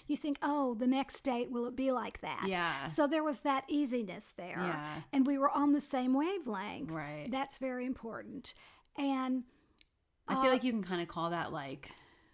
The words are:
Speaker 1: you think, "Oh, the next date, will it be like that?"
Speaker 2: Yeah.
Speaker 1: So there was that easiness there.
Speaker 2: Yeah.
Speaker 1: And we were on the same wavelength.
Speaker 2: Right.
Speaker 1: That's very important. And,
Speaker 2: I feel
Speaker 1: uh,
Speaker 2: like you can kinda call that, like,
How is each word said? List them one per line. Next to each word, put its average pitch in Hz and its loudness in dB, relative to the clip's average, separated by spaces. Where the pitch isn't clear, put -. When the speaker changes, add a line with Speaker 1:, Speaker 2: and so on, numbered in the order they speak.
Speaker 1:
you 294 2
think, 285 -2
"Oh, 285 2
the 233 0
next 262 2
date, 247 0
will 240 -2
it 254 -6
be 262 2
like 214 -2
that?" 156 -4
Speaker 2:
Yeah. 170 0
Speaker 1:
So 285 4
there 302 2
was 302 0
that 269 2
easiness 240 0
there. 180 -8
Speaker 2:
Yeah. 156 -2
Speaker 1:
And 269 6
we 285 4
were 277 4
on 285 6
the 285 6
same 254 2
wavelength. 262 -2
Speaker 2:
Right. 151 -6
Speaker 1:
That's 269 -4
very 254 -4
important. 226 -8
And, 262 0
Speaker 2:
I - 0
feel 269 4
Speaker 1:
uh, 254 8
Speaker 2:
like 254 4
you 254 2
can 220 0
kinda 175 -2
call 165 -4
that, 170 -2
like, 139 -8